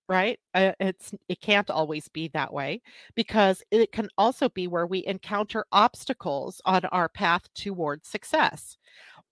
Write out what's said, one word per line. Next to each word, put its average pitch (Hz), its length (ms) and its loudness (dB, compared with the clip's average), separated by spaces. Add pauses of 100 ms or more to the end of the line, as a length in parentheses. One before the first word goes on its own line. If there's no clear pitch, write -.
right? 185 320 0 (140)
Uh, 190 260 4
it's, 190 340 -4 (140)
it 180 120 -6
can't 202 300 2
always 156 380 -2
be 160 200 -6
that 147 240 -4
way, 143 280 -4 (340)
because 208 560 2
it 220 220 4
can 208 240 -4
also 240 320 2
be 180 180 -6
where 175 200 -2
we 180 200 -4
encounter 208 640 -6
obstacles 190 920 0
on 185 220 2
our 175 240 0
path 175 320 0 (120)
toward 165 520 -6
success, - 720 -2 (540)